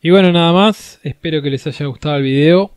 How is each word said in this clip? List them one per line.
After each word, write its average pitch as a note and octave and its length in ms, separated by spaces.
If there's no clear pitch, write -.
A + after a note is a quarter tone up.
Y E3 100
bueno, F#3 220
nada E3+ 200
más, G3+ 500
espero D#3 400
que C#3+ 80
les C3+ 160
haya D3 200
gustado C#3+ 300
el C#3 60
video. D3+ 540